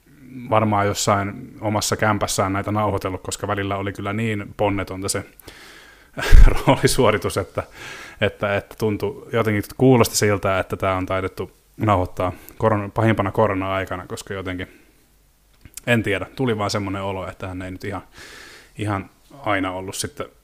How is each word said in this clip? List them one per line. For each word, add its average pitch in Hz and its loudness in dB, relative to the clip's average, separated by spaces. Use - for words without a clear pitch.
varmaan 104 2
jossain 101 -2
omassa 104 -2
kämpässään 101 0
näitä 101 -4
nauhoitellut, 98 -2
koska - -8
välillä 98 -4
oli 98 -6
kyllä 101 -8
niin 104 -4
ponnetonta 98 -2
se 98 -4
<laughs> - 12
roolisuoritus, 110 2
että, 98 -4
että, 101 0
että - -6
tuntui, 104 -4
jotenkin 107 0
kuulosti 123 6
siltä, 101 0
että 92 -4
tää 95 -2
on 92 -4
taidettu 95 -6
nauhoittaa 92 0
korona-, 104 0
pahimpana 104 0
korona-aikana, 95 -2
koska - -12
jotenkin, 92 -8
en 120 2
tiedä, 95 -4
tuli 117 -2
vaan 101 -2
semmoinen 98 -4
olo, 95 -6
että 92 -12
hän 92 -10
ei 92 -10
nyt 92 -12
ihan, 98 -8
ihan 101 -6
aina 95 -2
ollut 95 -10
sitten - -8